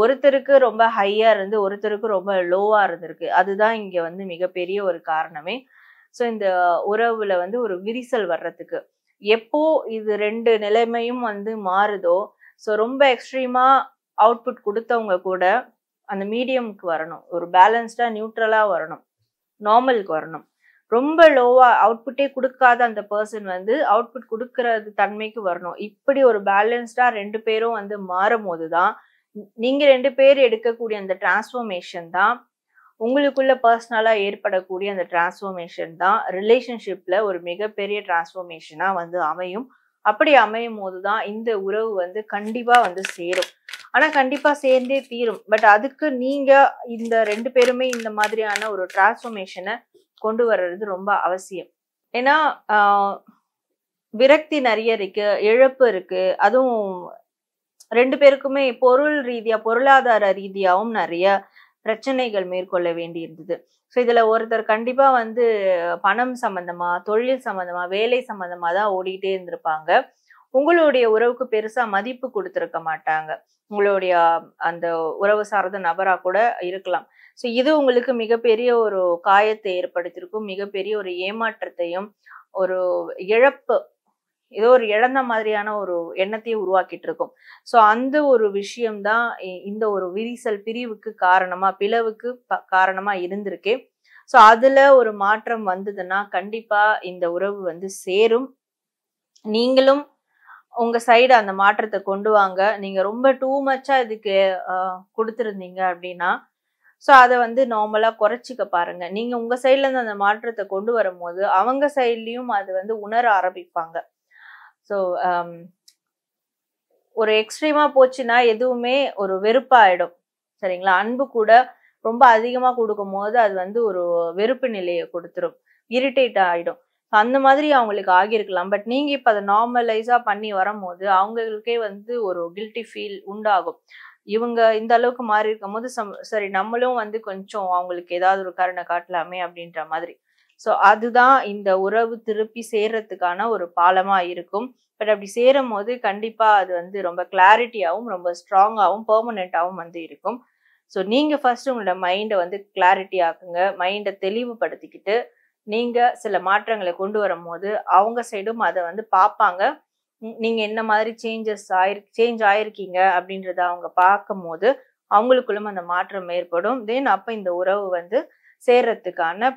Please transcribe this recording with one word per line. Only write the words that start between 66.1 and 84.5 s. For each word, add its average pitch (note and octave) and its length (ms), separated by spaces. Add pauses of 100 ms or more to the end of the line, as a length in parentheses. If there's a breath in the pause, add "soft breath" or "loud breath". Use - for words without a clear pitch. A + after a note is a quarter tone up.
சம்பந்தமா, F3 500 (180)
தொழில் B3+ 380
சம்பந்தமா, F3+ 360 (120)
வேலை A#3+ 240 (120)
சம்பந்தமா F3 380 (100)
தான் G#3 180
ஓடிட்டே F#3+ 380
இருந்திருப்பாங்க. E3+ 540 (720 soft breath)
உங்களுடைய D4+ 460 (100)
உறவுக்கு A#3+ 380
பெருசா A3 300 (120)
மதிப்பு B3 360
கொடுத்திருக்க F3 480 (100)
மாட்டாங்க. D#3 420 (400)
உங்களுடைய G3+ 420 (560)
அந்த E3+ 180 (340)
உறவு G#3 300
சார்ந்த G3 280
நபரா F#3 360 (100)
கூட F#3 140 (300)
இருக்கலாம். F#3 360 (340 soft breath)
So, - 60 (140)
இது B3+ 100 (100)
உங்களுக்கு B3 340
மிகப்பெரிய A#3 580 (140)
ஒரு G3 160 (280)
காயத்தை G#3 500
ஏற்படுத்தியிருக்கும், F3+ 720
மிகப்பெரிய G3+ 500
ஒரு F#3 100 (180)
ஏமாற்றத்தையும், G3+ 800 (520 loud breath)
ஒரு F#3 180 (560)
இழப்பு, C4 420 (800)